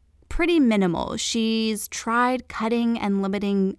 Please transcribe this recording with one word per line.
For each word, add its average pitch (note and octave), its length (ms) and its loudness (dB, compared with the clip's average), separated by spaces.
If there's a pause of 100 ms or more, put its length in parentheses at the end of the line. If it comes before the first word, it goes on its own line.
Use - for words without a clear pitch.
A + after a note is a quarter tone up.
(280)
pretty E4+ 300 2
minimal. G#3+ 600 2
She's A3 680 -2
tried B3 600 -2
cutting A#3 500 -2
and G3 220 0
limiting G3 580 0